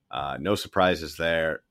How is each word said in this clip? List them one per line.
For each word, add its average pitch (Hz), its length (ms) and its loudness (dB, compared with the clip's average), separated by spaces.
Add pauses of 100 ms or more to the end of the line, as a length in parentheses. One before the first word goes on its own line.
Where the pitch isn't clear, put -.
Uh, 69 320 -6
no 98 140 2
surprises 87 640 0
there. 82 540 0